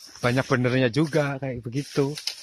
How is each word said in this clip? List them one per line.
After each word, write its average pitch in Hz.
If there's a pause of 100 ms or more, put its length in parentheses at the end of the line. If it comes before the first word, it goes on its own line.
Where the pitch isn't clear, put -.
(200)
banyak 123
benernya 127
juga 143
kayak 131
begitu. 139 (260)